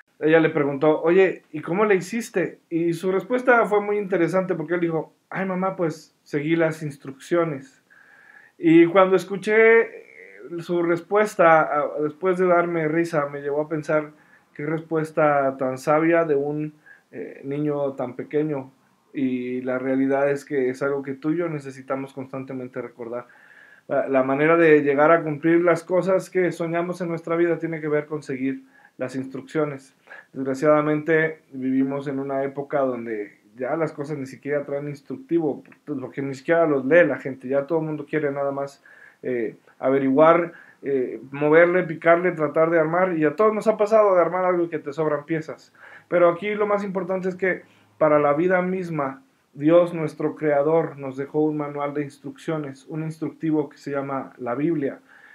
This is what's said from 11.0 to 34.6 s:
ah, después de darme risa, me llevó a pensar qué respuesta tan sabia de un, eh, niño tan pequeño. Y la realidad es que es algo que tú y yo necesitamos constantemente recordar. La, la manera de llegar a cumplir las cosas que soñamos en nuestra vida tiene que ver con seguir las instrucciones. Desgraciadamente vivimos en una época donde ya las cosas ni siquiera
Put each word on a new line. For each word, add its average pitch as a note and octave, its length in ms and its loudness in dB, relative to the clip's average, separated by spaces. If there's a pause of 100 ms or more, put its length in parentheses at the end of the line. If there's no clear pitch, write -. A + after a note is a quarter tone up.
ah, D3 280 -2 (120)
después F3 380 -2
de F#3 80 2
darme E3+ 400 2
risa, D#3+ 400 0
me C#3+ 140 -10
llevó C#3+ 200 -2
a D3+ 80 -4
pensar D#3 420 -2 (440)
qué D3 100 -10
respuesta D#3 920 0
tan C3 200 -4
sabia E3 480 2
de D3+ 100 0
un, D3+ 380 -4 (380)
eh, - 320 -16
niño C#3+ 500 -4
tan B2 220 -8
pequeño. C#3 560 -4 (420)
Y B2+ 480 -4
la B2+ 160 -4
realidad C3+ 540 0
es C#3 140 -4
que C3 240 0
es C3 120 -6
algo C#3 220 -2
que C#3 100 -8
tú D#3 180 -4
y E3 60 0
yo F3 100 -2
necesitamos C3+ 680 -8
constantemente C3 680 -10
recordar. A#2+ 460 -12 (600)
La, C#3 200 -2
la C3 160 2
manera D3 340 2
de D#3 240 8
llegar C#3+ 300 4
a E3+ 100 4
cumplir D#3 400 2
las E3 220 2
cosas F#3 480 0
que F3+ 200 0
soñamos E3+ 500 -4
en E3+ 80 -4
nuestra E3 260 -4
vida E3+ 240 2
tiene E3 220 -6
que D#3 60 -6
ver D3+ 200 0
con D3+ 160 -8
seguir C3 400 -6 (340)
las B2+ 180 -6
instrucciones. C#3 800 -6 (380)
Desgraciadamente D3+ 1160 0
vivimos C3+ 560 -2
en C3+ 120 -6
una C#3 240 -4
época C#3 360 -4
donde A#2 580 -4 (180)
ya B2+ 200 -4
las D#3 160 -2
cosas D3 260 -8
ni C3 80 -8
siquiera C#3+ 400 -6